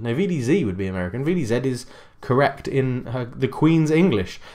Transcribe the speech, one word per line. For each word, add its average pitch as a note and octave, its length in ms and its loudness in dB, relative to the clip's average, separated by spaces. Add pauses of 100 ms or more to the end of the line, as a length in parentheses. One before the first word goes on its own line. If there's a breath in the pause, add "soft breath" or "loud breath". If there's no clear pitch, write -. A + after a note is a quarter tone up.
No, A#2 140 -2
V F3+ 120 0
D F3 140 -2
Z C#3+ 240 2
would F#2+ 120 -2
be F#2+ 100 -4
American. F#2 360 -4
V D#3+ 120 0
D F3 100 0
Z A2+ 180 0
is C3 220 -2 (360 loud breath)
correct - 460 0
in B2+ 380 0
her, B2 200 -6
the B2 220 -4
Queen's D#3 440 4
English. D#3 480 2 (160)